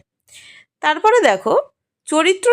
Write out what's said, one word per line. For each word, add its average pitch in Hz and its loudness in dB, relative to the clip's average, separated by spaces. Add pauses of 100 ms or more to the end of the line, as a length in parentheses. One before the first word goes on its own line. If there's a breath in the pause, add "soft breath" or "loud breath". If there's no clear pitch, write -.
(840 loud breath)
তারপরে 427 0
দেখো 220 0 (540)
চরিত্র 370 0